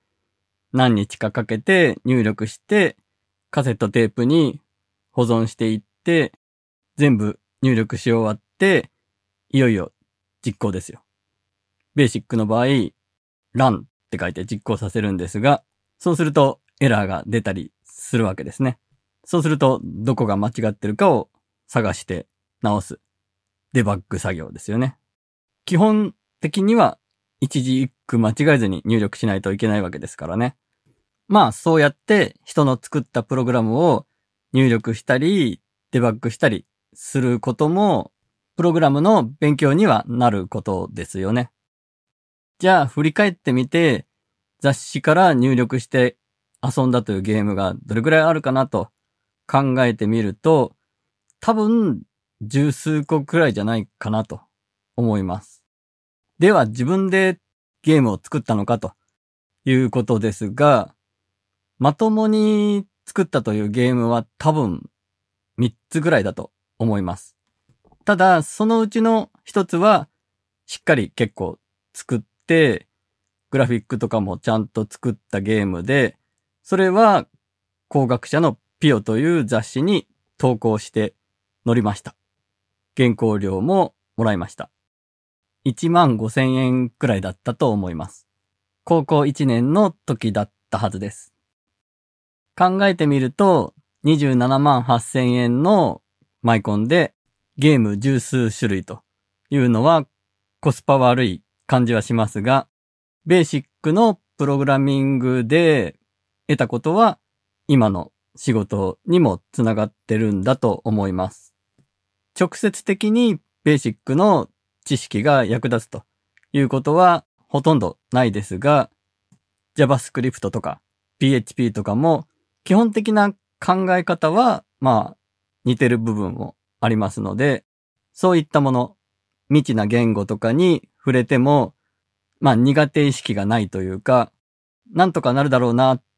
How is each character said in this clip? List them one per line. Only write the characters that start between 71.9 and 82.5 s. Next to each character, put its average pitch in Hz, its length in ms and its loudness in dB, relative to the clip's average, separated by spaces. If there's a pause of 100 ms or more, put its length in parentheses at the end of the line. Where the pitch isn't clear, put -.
作 - 240 -6
っ 107 40 -10 (260)
て、 151 400 2 (640)
グ 135 80 0
ラ 120 60 2
フ 117 80 -2
ィ 117 60 -2
ッ 110 60 -12
ク 120 140 -6
と 110 100 -4
か 110 120 0
も 95 160 -6
ち - 120 -6
ゃ 113 80 2
ん 110 100 -4
と 110 220 -6
作 - 220 -6
っ - 20 -4
た - 260 -8
ゲ 104 220 0
ー 101 60 -2
ム 90 160 -6
で、 127 340 0 (460)
そ - 140 -4
れ 190 120 2
は 202 380 2 (600)
工 139 200 0
学 120 200 -4
者 151 140 0
の 165 160 0 (220)
ピ 151 120 2
オ 110 100 2
と 110 160 -2
い 160 220 0
う 127 60 -2
雑 107 200 -2
誌 - 160 -6
に 180 260 -2 (300)
投 127 200 0
稿 110 200 -2
し - 140 -16
て 107 220 -4 (520)
載 117 100 2
り 123 60 2
ま 104 140 -2
し - 60 -16
た。 - 140 -20 (800)